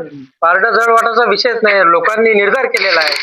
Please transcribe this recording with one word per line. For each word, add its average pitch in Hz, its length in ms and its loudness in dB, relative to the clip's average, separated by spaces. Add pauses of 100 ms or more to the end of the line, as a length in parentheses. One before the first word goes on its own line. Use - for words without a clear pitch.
(400)
पारडं 185 300 0
जड 220 180 0
वाटायचा 226 360 2
विषयच 226 380 -2
नाही. 196 280 2
लोकांनी 214 440 0
निर्धार 208 320 0
केलेला 196 340 -2
आहे 151 120 -2 (100)